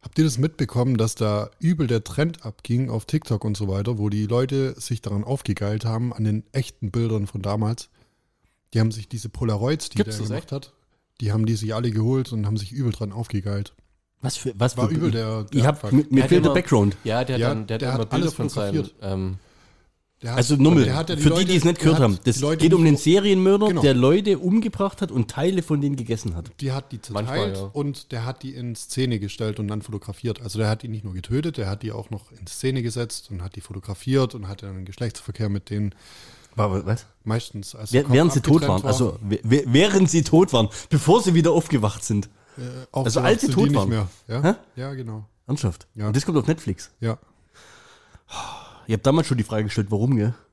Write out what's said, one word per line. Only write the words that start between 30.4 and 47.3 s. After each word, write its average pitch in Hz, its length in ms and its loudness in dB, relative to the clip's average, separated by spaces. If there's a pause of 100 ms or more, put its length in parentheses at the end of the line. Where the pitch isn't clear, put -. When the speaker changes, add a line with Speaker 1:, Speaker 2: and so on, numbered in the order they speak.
Speaker 1:
Also 104 180 -8
der 107 80 2
hat 110 140 -2
die 120 80 -12
nicht 107 160 -10
nur 95 80 -10
getötet, 127 420 -4
der 101 140 -4
hat 104 140 -6
die 110 100 -8
auch 110 160 -10
noch - 240 -12
in 101 140 -18
Szene 131 340 -4
gesetzt 117 500 -6
und 92 100 -8
hat 92 140 -10
die 98 60 -14
fotografiert 127 760 -2
und 98 140 -12
hatte 101 180 -12
einen 95 160 -12
Geschlechtsverkehr 110 680 -6
mit 98 200 -4
denen. 104 260 -4 (600)
Speaker 3:
War, 101 280 0
was? 107 200 -2 (200)
Speaker 1:
Meistens, 110 500 -6
als 107 160 -10
Speaker 3:
Wer-, 123 80 6
Speaker 1:
der 143 80 0
Kopf 131 80 4
Speaker 3:
während 160 180 6
sie 143 60 4
tot 151 240 4
Speaker 1:
abgetrennt - 60 0
Speaker 3:
waren, 95 140 0
Speaker 1:
war. 104 60 -2
Speaker 3:
also - 320 0
w-, 104 220 -2
w-, 127 240 4
während 185 420 6
sie 165 140 4
tot 170 300 6
waren, 113 160 4 (200)
bevor 160 320 6
sie 185 120 4
wieder 165 180 6
aufgewacht 127 540 0
sind. 104 220 0 (300)
Speaker 1:
Äh, 131 40 -14 (320)
Speaker 3:
Also 127 260 0
Speaker 1:
aufgewacht 123 60 2
Speaker 3:
als 226 160 4
sie 269 60 0
Speaker 1:
sind 131 80 2
Speaker 3:
tot 151 100 4
Speaker 1:
die 143 60 2
nicht 143 60 4
Speaker 3:
waren. 98 120 2
Speaker 1:
mehr. 107 180 0 (220)
Ja? 117 120 -4
Speaker 3:
Hä? 170 120 4 (240)
Speaker 1:
Ja, 135 160 -8
genau. 113 320 -10 (220)
Speaker 3:
Ernsthaft? - 380 -2 (100)
Speaker 1:
Ja. 107 120 -4
Speaker 3:
Und 107 80 0
das 139 100 0
kommt 165 120 2
auf 123 100 0
Netflix? - 440 -4 (100)
Speaker 1:
Ja. 113 160 -4 (1700)